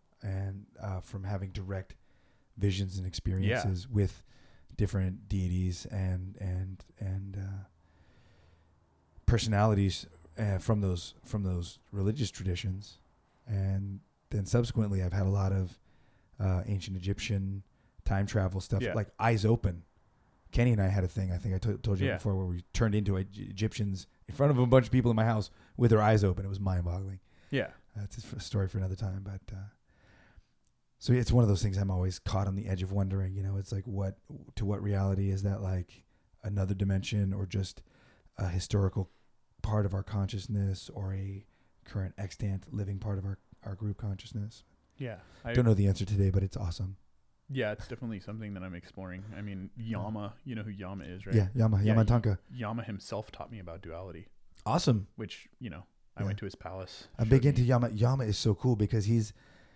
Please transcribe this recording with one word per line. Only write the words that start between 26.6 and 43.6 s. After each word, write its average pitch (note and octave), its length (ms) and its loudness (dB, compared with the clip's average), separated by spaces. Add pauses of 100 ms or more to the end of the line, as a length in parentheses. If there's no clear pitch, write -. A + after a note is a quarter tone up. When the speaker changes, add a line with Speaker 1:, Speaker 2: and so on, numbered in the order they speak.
Speaker 2:
Yeah. B2+ 200 -2 (240)
Speaker 1:
That's G2+ 220 -10
a - 180 -12
f-, F#2+ 60 -8
story G2 280 -2
for - 80 -6
another F#2 180 -2
time, F#2+ 280 -6
but, G2 180 -10 (120)
uh, F#2+ 40 -10 (1400)
so - 140 2
it's B2 180 2
one A#2+ 120 8
of A2 60 6
those F#2+ 120 4
things G2 160 0
I'm G2 140 2
always F#2 280 0
caught G2 280 -2
on F#2+ 80 -2
the G2 120 -6
edge F#2 140 -2
of F#2+ 100 -4
wondering, F#2+ 440 0
you G2 80 -4
know, G2 140 -2
it's G2 140 -6
like, G2 140 -4
what, G2 320 -4 (380)
to G2+ 100 -2
what G2+ 160 0
reality G2 480 0
is G2 140 0
that, G2 180 0
like, F#2 420 -4 (400)
another G2+ 300 0
dimension G2 600 0
or G2 120 -4
just F#2+ 360 -4 (560)
a F#2 100 -2
historical F#2 600 0 (520)
part G#2+ 240 2
of F#2 80 -2
our F#2+ 100 -2
consciousness G2 880 -2
or F#2+ 200 -6
a G2 320 -8 (400)
current F#2+ 320 -4
extant G2 560 -6
living G2 260 -4
part G2+ 200 -4
of F#2+ 60 -6
our, G2 120 -6 (260)